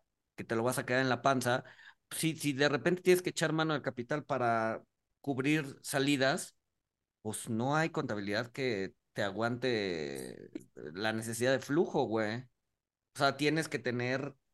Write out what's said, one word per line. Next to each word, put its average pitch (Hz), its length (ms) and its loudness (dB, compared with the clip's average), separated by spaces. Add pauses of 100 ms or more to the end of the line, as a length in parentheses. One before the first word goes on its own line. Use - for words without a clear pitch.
(360)
que - 80 -10
te 113 120 -2
lo 113 60 2
vas 127 160 2
a 127 80 -2
quedar 127 160 2
en 131 60 2
la 120 140 0
panza, 127 420 2 (460)
si, 160 260 -2
si 147 160 -2
de 143 160 4
repente 156 340 0
tienes 180 200 6
que 160 80 -2
echar 151 220 0
mano 160 220 2
al - 80 -2
capital 131 420 -4
para 113 580 2 (400)
cubrir 143 420 0 (180)
salidas, 139 760 2 (680)
pues 107 260 -8
no 123 260 0
hay 160 160 2
contabilidad 113 600 -4
que 107 400 -2 (200)
te 113 120 -4
aguante 95 1300 -2 (240)
la 85 380 -6
necesidad 113 400 -2
de 127 60 2
flujo, 156 460 0
güey. 107 320 0 (800)
O - 40 -12
sea, 139 180 2
tienes 151 320 0
que 127 120 -4
tener, 123 540 -2 (200)